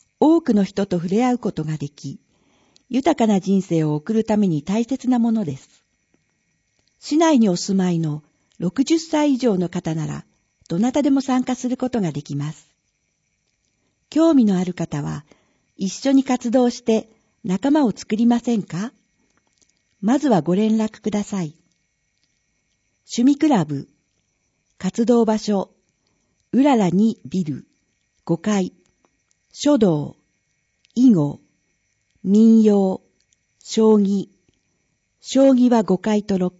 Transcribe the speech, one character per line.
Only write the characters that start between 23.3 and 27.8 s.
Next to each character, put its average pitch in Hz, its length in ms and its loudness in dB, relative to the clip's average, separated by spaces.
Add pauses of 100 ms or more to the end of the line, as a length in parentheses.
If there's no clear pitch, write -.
ク 311 120 0
ラ 196 160 2
ブ、 143 240 -10 (880)
活 202 280 -4
動 233 200 2
場 220 120 0
所、 208 340 -6 (840)
う 247 100 4
ら 277 140 4
ら 190 120 2
に 202 360 0
ビ 175 180 -4
ル、 151 240 -10 (560)